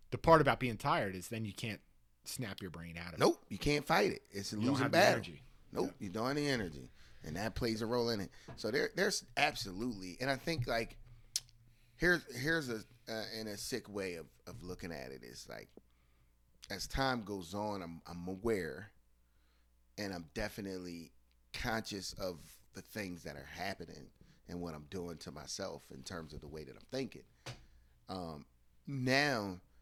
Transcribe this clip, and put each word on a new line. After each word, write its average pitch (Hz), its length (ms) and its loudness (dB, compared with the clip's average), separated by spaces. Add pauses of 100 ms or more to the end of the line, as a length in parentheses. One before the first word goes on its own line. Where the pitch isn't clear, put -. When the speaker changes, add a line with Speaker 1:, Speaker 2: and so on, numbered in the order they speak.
(120)
Speaker 1:
The 123 80 -2
part 160 220 12
about 131 180 6
being 120 180 0
tired 135 380 2
is 90 140 -6
then 110 160 -2
you 101 80 -2
can't 110 280 -4 (440)
snap 107 360 -6
your 95 80 -4
brain 85 280 -10
out 85 120 -8
of - 60 -10
it. - 40 -2
Speaker 2:
Nope, - 300 6
you 202 80 -6
can't 147 280 4
fight 185 260 6
it. - 100 -4 (100)
It's 98 220 -4
a - 20 -2
Speaker 1:
You 107 60 0
don't 120 100 4
Speaker 2:
losing 135 120 4
Speaker 1:
have 143 80 2
the 160 60 8
Speaker 2:
battle. 196 160 10
Speaker 1:
energy. 95 300 -4 (300)
Speaker 2:
Nope, 117 120 2 (140)
Speaker 1:
Yeah. 104 60 -6
Speaker 2:
you 98 40 -4
don't 110 180 0
have 139 80 2
the 147 120 2
energy, 85 420 0 (340)
and 78 120 -4
that 101 200 -2
plays 113 260 0
a 117 40 -2
role 117 260 2
in 110 100 0
it. 90 80 -4 (260)
So 107 160 -2
there, - 240 2
there's 190 300 2 (100)
absolutely, 104 880 0
and 131 80 0
I 139 80 4
think, 160 300 -2
like, 117 300 0 (1000)
here's, 170 240 6 (140)
here's 147 340 2
a, 110 140 -2 (260)
uh, 113 140 -2 (160)
in 110 80 -4
a 104 100 -4
sick 107 320 -4
way 95 260 -2
of, 80 120 -10 (200)
of 82 160 -10
looking 90 280 -6
at 65 200 -8
it 64 120 -12
is, 60 260 -14
like, 55 200 -10 (1000)
as 95 180 -4
time 131 360 4
goes 95 300 -6
on, 104 280 -2
I'm, 85 260 -8
I'm 87 200 -8
aware, 95 640 -2 (1080)
and 101 160 -4
I'm 85 200 -6
definitely 92 800 -4 (400)
conscious 113 640 -2
of 92 260 -4 (340)
the 98 80 -12
things 90 420 -8
that 76 120 -8
are 71 200 -12
happening 87 520 -8 (400)
and 87 140 -6
what 82 140 -6
I'm 76 140 -12
doing 87 280 -6
to 80 140 -12
myself 76 500 -8 (120)
in 65 100 -12
terms 82 300 -8
of 73 80 -10
the 76 60 -12
way 78 160 -10
that 67 120 -14
I'm - 160 -20
thinking. 131 320 -4 (840)
Um, 82 380 -6 (420)
now 131 720 4 (220)